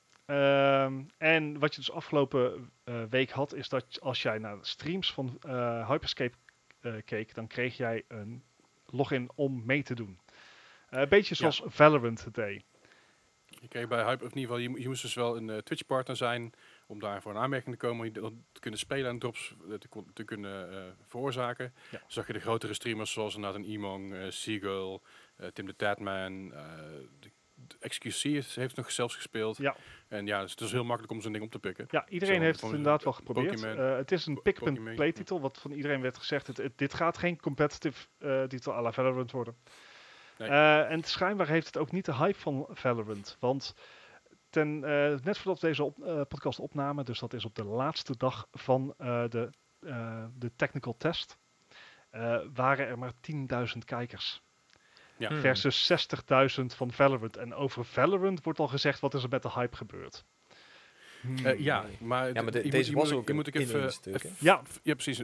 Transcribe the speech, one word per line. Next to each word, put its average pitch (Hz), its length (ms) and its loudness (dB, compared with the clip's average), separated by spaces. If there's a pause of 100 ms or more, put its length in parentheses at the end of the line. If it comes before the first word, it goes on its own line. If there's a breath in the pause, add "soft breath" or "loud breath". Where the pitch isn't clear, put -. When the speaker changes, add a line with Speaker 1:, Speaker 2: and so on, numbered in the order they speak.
(260)
Speaker 1:
Ehm, 139 760 6 (160)
en 156 420 4
wat 151 160 4
je - 60 -10
dus 131 100 -6
afgelopen, 131 800 2 (120)
eh, 117 260 -6
week 127 200 4
had, 139 240 -2
is - 160 -8
dat - 320 -4
als 127 200 -2
jij 110 160 2
naar 107 200 -8
de 90 80 -16
streams - 480 -4
van, 135 280 -4
eh, 120 480 -2
Hyperscape, 131 460 0 (460)
eh, 117 120 -6 (120)
keek, 110 300 -6
dan 117 120 -6
kreeg 123 300 -2
jij 117 300 -2
een 113 360 -12 (420)
login 127 500 -2
om 135 300 -2
mee 135 180 2
te 131 120 -8
doen. 101 240 -8 (680 soft breath)
Eh, 131 120 -4
een 139 80 2
beetje 196 340 8
Speaker 2:
Ja. 160 80 6
Speaker 1:
zoals - 240 -4
Valorant 120 580 8
deed. 104 300 -4 (960 soft breath)
Speaker 2:
Je 123 60 -18
kreeg 120 200 -6
bij 117 160 2
Hype, 120 220 0
of 120 60 -10
in - 60 -10
ieder 139 40 -2
geval, 120 160 -2
je 120 120 -2
mo-, 123 80 -8
je 120 100 -6
moest 131 140 -4
dus 117 120 -6
wel 120 240 2
een, 113 120 -6
eh, 110 80 -4
Twitch-partner 131 580 -2
zijn 117 380 -2 (340 soft breath)
om 104 120 -14
daar 101 220 -4
voor 107 100 -10
een 101 100 -8
aanmerking 131 380 -2
te - 80 -2
komen, 113 360 -4
om 110 280 -10
te - 80 -20
kunnen 107 200 -8
spelen 135 320 -4
en 123 80 -6
drops, - 360 -8 (140)
eh, 107 60 -8
te - 120 -14
kon-, - 260 -14
te 113 100 -10
kunnen, 98 480 -8
eh, 95 120 -10 (240)
veroorzaken. 123 640 -4 (180 loud breath)
Speaker 1:
Ja. - 160 -12
Speaker 2:
Zag - 200 -6
je 123 60 -4
de 107 60 -6
grotere 110 340 -2
streamers 110 380 -4
zoals 107 240 -2
inderdaad 101 240 -4
een 101 100 -8
Emong, 98 440 -6
eh, 92 160 -8
Seagull, 98 680 -4 (360 soft breath)
eh, 92 120 -12
Tim 98 180 -10
de 95 100 -10
Tatman, 95 800 -4
eh, 73 100 -14 (560)
de, - 120 -20 (480)
de - 80 -10
X - 100 -6
Q - 120 -16
C - 140 -2
is, 143 320 0
heeft 123 200 -4
nog - 160 -6
zelfs 120 240 -2
gespeeld. 110 420 -2
Speaker 1:
Ja. 139 180 2 (320 loud breath)
Speaker 2:
En 104 180 -6
ja, 101 160 2
dus 92 100 -6
het - 100 -12
is 110 100 -4
heel 123 120 2
makkelijk 117 300 -2
om 110 80 -6
zo'n 107 100 -6
ding 107 120 -4
op 110 80 -8
te 117 80 -10
pikken. 101 300 -6
Speaker 1:
Ja, - 200 2
iedereen 190 260 2
Speaker 2:
Zo, 175 60 4
Speaker 1:
heeft 160 180 4
het - 100 -6
Speaker 2:
van 110 60 -2
Speaker 1:
inderdaad 147 240 4
Speaker 2:
de - 60 -8
Speaker 1:
wel 135 80 2
geprobeerd. 131 480 -2
Speaker 2:
Pokémon. 110 160 -4 (140)
Speaker 1:
Eh, 135 40 0
het 135 160 -4
is 175 140 0
een 151 80 -2
Speaker 2:
Po-, 131 80 -4
Speaker 1:
pick-up - 260 2
and 147 60 4
Speaker 2:
Pokémon, 113 220 -6
Speaker 1:
play 147 120 2
Speaker 2:
ja. 165 60 2
Speaker 1:
titel, 180 280 -4
wat 135 160 -4
van 147 140 -12
iedereen 143 300 -2
werd 127 160 -2
gezegd. - 300 -4
Het, 123 100 -10
het, 123 200 -4
dit 139 160 0
gaat 170 240 2
geen 175 220 0
competitive, 147 680 0 (100)
eh, 135 260 2
titel 131 300 -4
à 120 80 -2
la 117 100 0
Valorant 127 400 2
worden. 117 240 -4 (840 loud breath)
Speaker 2:
Nee. 110 120 -4
Speaker 1:
Eh, 151 420 8
en 160 120 0
schijnbaar 190 440 2
heeft 160 180 4
het - 120 -8
ook 151 140 -2
niet 185 140 -2
de 151 100 -2
hype 165 240 2
van 143 300 -2
Valorant. 107 680 -4
Want 131 360 0 (720 loud breath)
ten, 151 340 0
eh, 147 400 4
net 196 140 0
voordat 185 240 -2
we 170 60 2
deze 147 160 2
op-, 147 200 -4
eh, 160 240 -2
podcast 139 320 -4
opnamen, 143 460 -4
dus 117 140 -4
dat 117 140 -6
is 117 120 -6
op 113 100 -10
de 110 80 -4
laatste 123 540 -2
dag 123 340 0
van, 131 460 2
eh, 120 320 0
de, 117 200 -2 (300)
eh, 113 460 -8 (120)
de 120 180 -6
technical - 420 -4
test, - 400 -4 (720 loud breath)
eh, 117 300 -2 (140)
waren 131 340 2
er 120 100 -6
maar 123 240 -8
tienduizend 123 640 -4
kijkers. - 560 -6 (760 soft breath)
Speaker 2:
Ja. 117 120 -4
Speaker 3:
Hmm. 151 100 -2
Speaker 1:
Versus 135 460 4
zestigduizend 131 880 4
van 123 180 -4
Valorant. 123 460 4
En 117 160 -10
over 123 320 -4
Valorant 180 580 2
wordt 160 160 0
al 151 80 2
gezegd, 139 320 0
wat - 140 0
is 135 100 -2
er 127 60 -4
met 123 120 0
de 123 100 -6
hype 123 260 -2
gebeurd? 92 480 -12 (1200 loud breath)
Speaker 2:
Eh, 131 160 6
ja, 135 260 2 (120)
Speaker 1:
Hmm. 113 100 -10
Speaker 2:
maar 127 260 2
Speaker 3:
Ja, 117 80 2
maar 113 100 0
Speaker 2:
d-, - 20 2
Speaker 3:
de-, 117 40 2
Speaker 2:
je 113 60 4
moet, 139 80 0
Speaker 3:
deze 131 180 6
Speaker 2:
je 143 60 0
Speaker 3:
was 151 140 6
Speaker 2:
moet, 143 100 2
Speaker 3:
ook 117 80 -4
Speaker 2:
je 143 60 2
moet 147 140 0
ook 143 80 -4
Speaker 3:
in 151 60 4
Speaker 2:
even, 135 200 2
Speaker 3:
één 131 100 0
stuk, - 220 -8
hè? - 160 -4
Speaker 2:
even 190 100 -12
Speaker 1:
Ja. 170 220 8 (220)
Speaker 2:
ja, 160 100 2
precies. 127 300 -4